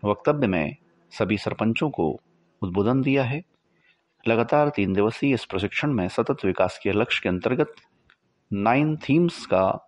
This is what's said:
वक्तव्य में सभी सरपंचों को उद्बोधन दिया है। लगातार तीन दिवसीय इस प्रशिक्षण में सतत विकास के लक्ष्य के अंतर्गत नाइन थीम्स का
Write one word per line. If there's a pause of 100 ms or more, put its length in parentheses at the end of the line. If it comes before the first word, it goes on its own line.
वक्तव्य
में (360)
सभी
सरपंचों
को (400)
उद्बोधन
दिया
है। (880)
लगातार
तीन
दिवसीय
इस
प्रशिक्षण
में
सतत
विकास
के
लक्ष्य
के
अंतर्गत (760)
नाइन
थीम्स
का (160)